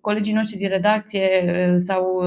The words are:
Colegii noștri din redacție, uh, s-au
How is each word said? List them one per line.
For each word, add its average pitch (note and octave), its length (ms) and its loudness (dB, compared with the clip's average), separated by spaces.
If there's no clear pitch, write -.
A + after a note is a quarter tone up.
Colegii G#3+ 320 -2
noștri G#3+ 240 -2
din F#3+ 120 -4
redacție, G3 600 0
uh, F3+ 300 2
s-au F#3 300 0